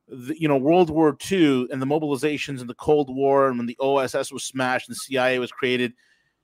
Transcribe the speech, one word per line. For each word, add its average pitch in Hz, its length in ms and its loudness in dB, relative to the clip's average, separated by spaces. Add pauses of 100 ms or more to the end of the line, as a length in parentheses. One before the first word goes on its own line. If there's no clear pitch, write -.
the, 139 320 -12
you 160 80 0
know, 143 100 4
World 160 320 4
War 151 260 2
Two 143 560 2
and 131 100 -4
the 135 40 -4
mobilizations 143 760 -2
and 120 80 -12
the 120 60 -12
Cold 147 380 0
War, 135 340 4
and 123 100 0
when 120 100 -4
the 120 120 -8
O 135 180 2
S 127 180 -2
S 131 160 -4
was 131 120 -10
smashed 127 440 -4
and 120 80 -14
the - 40 -12
C 135 180 -6
I 127 140 2
A 127 80 0
was 123 120 -6
created, 123 420 -2 (500)